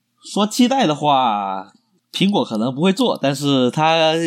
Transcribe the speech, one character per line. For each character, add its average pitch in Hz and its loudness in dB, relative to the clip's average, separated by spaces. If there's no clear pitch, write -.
说 208 0
期 247 2
待 254 0
的 151 0
话， 110 0
苹 196 0
果 175 0
可 113 -6
能 117 -2
不 135 -6
会 190 2
做， 208 -2
但 139 0
是 135 2
它， 160 2